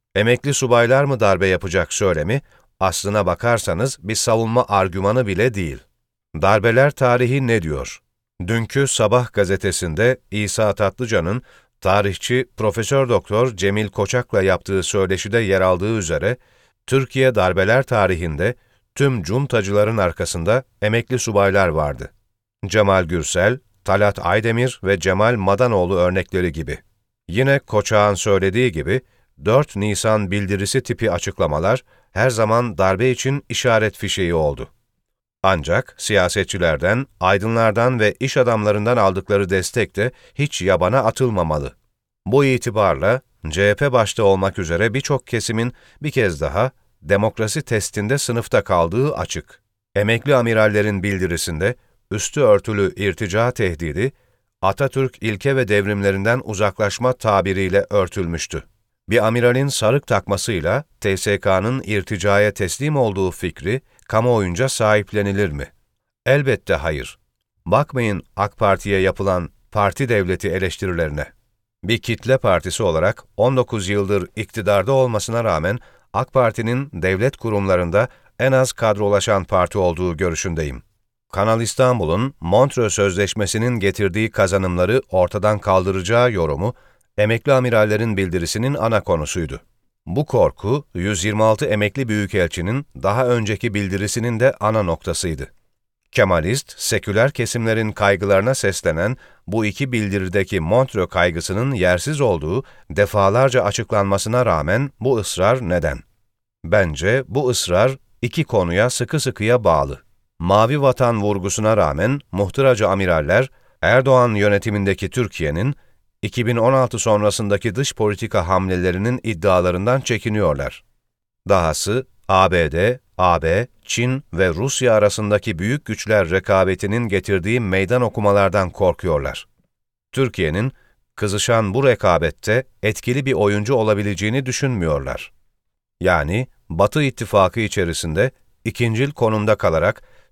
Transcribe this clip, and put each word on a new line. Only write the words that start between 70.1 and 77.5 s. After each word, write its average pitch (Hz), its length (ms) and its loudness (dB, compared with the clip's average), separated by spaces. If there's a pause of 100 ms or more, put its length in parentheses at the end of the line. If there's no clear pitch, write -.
eleştirilerine. 85 760 -4 (580)
Bir 104 140 0
kitle 120 400 -2
partisi 92 460 0
olarak 87 400 0 (140)
on 127 200 2
dokuz 107 320 -2
yıldır 101 460 0
iktidarda 101 560 -2
olmasına 117 520 0
rağmen 92 360 0 (340)
ak 117 200 -4
Parti'nin 123 600 0
devlet 95 440 -2
kurumlarında 98 680 0 (320)